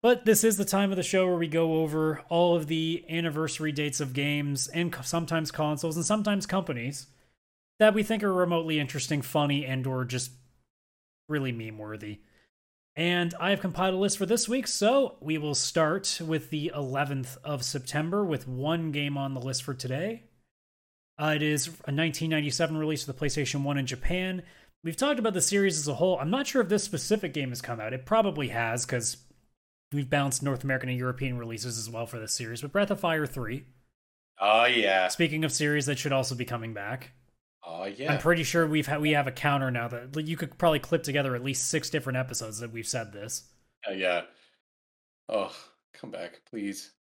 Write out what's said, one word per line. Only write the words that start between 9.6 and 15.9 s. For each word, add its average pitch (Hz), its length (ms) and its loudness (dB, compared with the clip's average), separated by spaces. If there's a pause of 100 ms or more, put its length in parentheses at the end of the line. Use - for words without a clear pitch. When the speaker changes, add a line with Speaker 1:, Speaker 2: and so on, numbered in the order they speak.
Speaker 1:
and 131 200 -2
or 131 180 0
just 123 260 -4 (1000)
really 135 240 -2
meme-worthy. 107 680 -10 (760)
And 175 440 2
I 175 100 2
have 202 100 2
compiled 190 340 0
a 185 40 0
list 196 200 2
for 190 80 0
this 233 220 2
week, 247 200 0
so 254 520 2
we 156 160 -2
will 147 200 -2
start 170 680 0